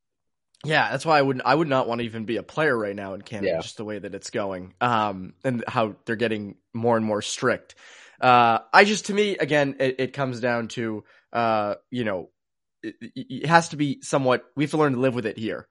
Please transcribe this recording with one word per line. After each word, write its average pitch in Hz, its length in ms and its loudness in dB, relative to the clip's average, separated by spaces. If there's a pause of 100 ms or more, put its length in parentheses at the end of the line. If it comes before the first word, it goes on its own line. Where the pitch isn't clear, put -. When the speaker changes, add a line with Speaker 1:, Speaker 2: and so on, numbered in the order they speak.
(640)
Speaker 1:
Yeah, 139 280 2
that's 135 120 -6
why 160 140 4
I 143 40 6
wouldn't, 135 220 0
I 127 100 4
would 160 120 2
not 131 220 2
wanna 117 160 -2
even 113 200 -8
be 110 120 -4
a 95 80 -6
player 147 340 0
right 104 160 -4
now 98 200 -8
in 98 80 -12
Canada, 98 320 -4
Speaker 2:
Yeah. 80 60 -2
Speaker 1:
just - 160 -12
the 113 80 -10
way 107 140 -6
that 92 160 -12
it's - 160 -12
going, 95 500 -6
um, 107 640 -2
and 120 240 -2
how 110 380 -2
they're 113 100 -2
getting 107 400 -4 (180)
more 117 240 0
and 110 80 0
more 107 160 0
strict. - 540 -2 (460)
Uh, 120 400 6 (120)
I 190 120 10
just, 208 220 0
to 202 80 -4
me, 202 220 2
again, 143 440 0
it, 131 180 2
it 131 140 -2
comes 131 260 -4
down 120 300 -2
to, 110 340 -6 (300)
uh, 110 420 2 (160)
you 123 140 -4
know, 95 260 -4 (520)
it, - 180 -10
it, 120 140 -16
it 131 320 -10
has 170 240 4
to 160 60 -12
be 143 260 -4
somewhat, 131 420 0 (120)
we 143 80 0
have 151 80 -6
to 156 40 -2
learn 151 160 2
to 120 80 -2
live 131 140 2
with 117 100 -4
it 107 140 -4
here. 98 320 -6